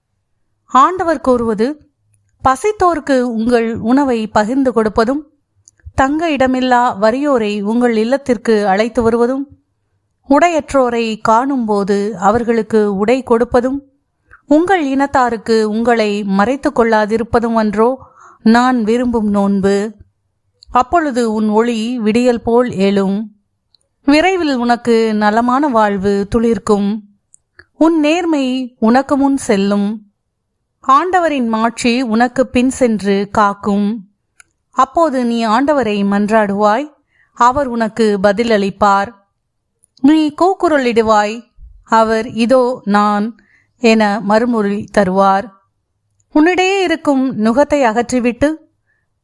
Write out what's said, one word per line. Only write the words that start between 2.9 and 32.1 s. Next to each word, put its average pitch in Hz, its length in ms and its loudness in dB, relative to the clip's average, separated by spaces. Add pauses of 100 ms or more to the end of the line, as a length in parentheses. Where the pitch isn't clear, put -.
உங்கள் 233 540 -2
உணவை 240 520 -2
பகிர்ந்து 240 460 -2
கொடுப்பதும், 226 500 -2 (720)
தங்க 302 360 0
இடமில்லா 254 680 0
வறியோரை 220 640 -2
உங்கள் 233 340 0
இல்லத்திற்கு 226 720 -2
அழைத்து 226 340 0
வருவதும், 240 460 -2 (800)
உடையற்றோரை 269 920 0
காணும்போது 214 1000 -2
அவர்களுக்கு 214 760 0
உடை 233 260 0
கொடுப்பதும், 240 560 0 (680)
உங்கள் 339 380 2
இனத்தாருக்கு 247 840 0
உங்களை 214 560 0
மறைத்துக் 202 560 -2
கொள்ளாதிருப்பதும் 226 600 0
அன்றோ 226 560 0 (460)
நான் 240 420 2
விரும்பும் 233 440 -2
நோன்பு?" 202 680 0 (760)
அப்பொழுது 247 640 0
உன் 214 160 -2
ஒளி 226 500 -2
விடியல் 233 440 0
போல் 240 280 0
எழும். 196 600 -2 (760)
விரைவில் 311 520 2
உனக்கு 233 580 0
நலமான 240 540 0
வாழ்வு 202 680 0
துளிர்க்கும். 214 680 0 (720)
உன் 320 280 2
நேர்மை 294 800 -2
உனக்கு 262 380 2
முன் 277 200 0
செல்லும். 202 640 -2 (800)
ஆண்டவரின் 302 680 0
மாட்சி 233 540 -2
உனக்கு 247 440 0